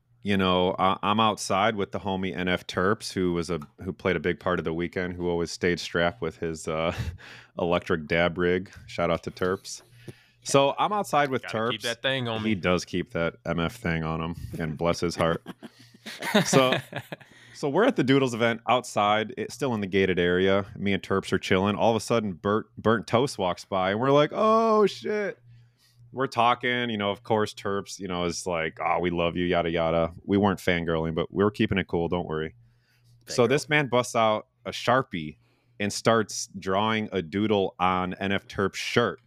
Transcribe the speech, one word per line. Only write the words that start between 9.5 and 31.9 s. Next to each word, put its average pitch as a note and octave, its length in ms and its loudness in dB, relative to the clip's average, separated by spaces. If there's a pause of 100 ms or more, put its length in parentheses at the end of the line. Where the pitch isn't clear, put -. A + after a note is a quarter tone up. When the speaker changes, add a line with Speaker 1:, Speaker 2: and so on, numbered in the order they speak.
Speaker 1:
So C#3 340 2
I'm D#3 160 0
outside D3+ 380 0
with B2 120 -2
Speaker 2:
Gotta A2+ 280 -4
keep A2 80 -6
Speaker 1:
Terps. - 40 -12
Speaker 2:
that A#2+ 180 -6
thing C3 260 -2
on A2+ 140 -4
Speaker 1:
He A2 80 -2
Speaker 2:
me. A2 60 2
Speaker 1:
does F2 300 0
keep F2 280 -6
that E2+ 220 -2 (100)
M E2+ 140 -2
F E2 180 -2
thing E2 260 -2
on D#2+ 180 -4
him, E2 140 -6 (240)
and D#2 180 -6
bless E2+ 220 0
his E2+ 160 -2
heart. E2 260 0 (1040)
So C3+ 380 4
Speaker 2:
<laughs> - 40 -20 (680)
Speaker 1:
So D3 140 -4
we're F3 160 4
at C#4 100 2
the D#3+ 80 2
Doodles C3 300 4
event A#2 340 0
outside, G#2+ 720 2
it's - 160 -6
still C3+ 220 -2
in G#2+ 40 -4
the G2+ 80 -4
gated F#2 320 2
area. F#2+ 460 4 (100)
Me G2+ 160 -2
and F#2+ 120 0
Terps - 280 -2
are G2 80 4
chilling. G2 360 2
All G2+ 160 4
of A2+ 40 2
a G#2+ 40 0
sudden, G#2+ 340 0
Bert, G2+ 320 -2 (120)
Burnt G#2+ 300 2
Toast B2 300 0
walks F2+ 260 -2
by, F#2+ 280 0
and G#2 100 0
we're C3+ 100 2
like, D3 220 6
"Oh, A3 540 4
shit." G#3 500 -6 (760)
We're C3 160 -2
talking, A#2+ 640 0
you A2 80 -2
know, G2+ 140 0
of F#2+ 120 -8
course, G#2+ 300 0
Terps, G2 460 -6
you F#2+ 80 -8
know, F2 180 -2
is E2+ 220 -4
like, E2 360 -2
"Oh, E2+ 160 0
we F2 120 0
love E2+ 260 0
you, F2+ 80 0
yada, E2+ 240 2
yada." E2 420 2 (140)
We G2+ 120 2
weren't G2 220 4
fangirling, E2 560 0
but E2 160 -2
we F#2+ 120 2
were G#2 80 4
keeping G#2 260 0
it F2+ 100 0
cool, E2+ 220 0